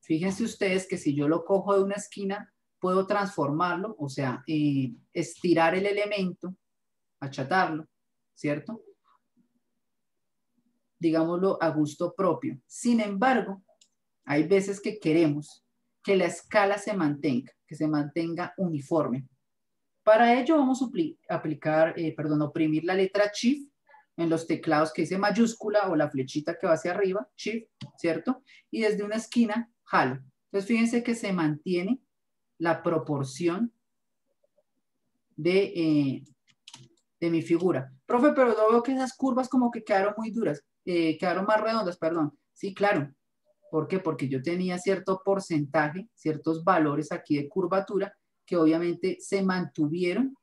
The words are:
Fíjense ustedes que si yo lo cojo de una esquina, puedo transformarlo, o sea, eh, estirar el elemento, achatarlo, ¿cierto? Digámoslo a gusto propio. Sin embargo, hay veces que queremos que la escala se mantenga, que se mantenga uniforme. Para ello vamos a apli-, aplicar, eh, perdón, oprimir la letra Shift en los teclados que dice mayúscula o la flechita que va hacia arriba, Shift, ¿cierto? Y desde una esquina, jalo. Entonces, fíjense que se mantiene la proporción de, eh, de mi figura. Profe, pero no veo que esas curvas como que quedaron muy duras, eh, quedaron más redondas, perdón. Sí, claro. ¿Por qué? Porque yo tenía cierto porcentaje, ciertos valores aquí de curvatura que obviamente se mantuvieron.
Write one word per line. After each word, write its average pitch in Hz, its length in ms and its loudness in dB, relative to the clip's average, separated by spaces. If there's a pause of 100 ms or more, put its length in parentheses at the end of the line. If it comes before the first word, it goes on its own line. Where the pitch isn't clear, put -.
Fíjense 185 440 -2
ustedes 190 440 -2
que 185 80 -6
si 151 180 -2
yo 143 140 0
lo 165 160 0
cojo 196 320 2
de 196 80 4
una 196 120 -2
esquina, 202 560 -8 (260)
puedo 185 280 0
transformarlo, 175 920 -2
o 143 100 -8
sea, 135 380 -6
eh, 143 480 0 (180)
estirar 165 640 2
el 190 100 0
elemento, 202 720 -4 (640)
achatarlo, 156 680 -2 (480)
¿cierto? 151 480 -6 (2250)
Digámoslo 165 640 0
a 165 60 2
gusto 151 460 -2
propio. - 520 -2
Sin 240 340 0
embargo, 202 600 0 (600)
hay 147 220 2
veces 196 340 2
que - 180 -6
queremos 151 680 0 (380)
que 196 140 2
la 180 80 4
escala 202 540 0
se 208 160 -6
mantenga, 143 580 0 (140)
que 156 100 -16
se 156 100 -2
mantenga 165 720 -2
uniforme. 151 720 -2 (720)
Para 233 380 6
ello 311 160 4
vamos 262 260 2
a 247 40 0
apli-, 170 320 -4 (100)
aplicar, 156 680 0
eh, 160 200 -4
perdón, 151 260 0
oprimir 156 420 0
la 185 100 0
letra 196 380 2
Shift - 380 0 (460)
en 165 120 -2
los 165 180 0
teclados 156 460 0
que 175 100 -4
dice 170 140 -2
mayúscula 208 720 0
o 165 80 0
la 151 140 0
flechita 147 480 -6
que 196 80 -4
va 165 80 4
hacia 175 160 -2
arriba, 190 460 -2
Shift, 226 320 -8 (280)
¿cierto? 165 460 -2 (280)
Y 220 120 -4
desde 208 220 0
una 208 120 -4
esquina, 233 560 0 (120)
jalo. 135 360 0 (260)
Entonces, 196 220 -4
fíjense 233 340 2
que 233 120 -2
se 208 180 -4
mantiene 180 680 0 (580)
la - 240 0
proporción 170 880 -2 (1600)
de, 190 380 2
eh, 147 500 0 (960)
de 170 100 0
mi 160 120 2
figura. 165 500 0 (120)
Profe, 247 280 4
pero 254 160 4
no 214 220 4
veo 233 120 6
que 269 100 -2
esas 262 240 -2
curvas 254 320 0
como 247 220 2
que 220 120 -8
quedaron 196 360 2
muy 220 120 -6
duras, 202 320 -2 (220)
eh, 165 320 0
quedaron 185 300 -2
más 214 140 4
redondas, 214 360 -2
perdón. 160 420 -2 (140)
Sí, 196 220 -8
claro. 190 400 0 (560)
¿Por 156 180 -2
qué? 190 100 0
Porque 151 300 -4
yo 131 140 -4
tenía 180 340 -2
cierto 190 480 -2
porcentaje, 160 880 -2
ciertos 160 500 -4
valores 160 480 2
aquí 156 280 -2
de 143 100 -6
curvatura 190 680 -2 (300)
que 180 140 -2
obviamente 170 600 2
se 196 240 -2
mantuvieron. 180 1000 0